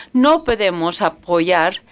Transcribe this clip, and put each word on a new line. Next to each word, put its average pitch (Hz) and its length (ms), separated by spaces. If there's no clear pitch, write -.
no 302 300
podemos 180 580
apoyar 170 800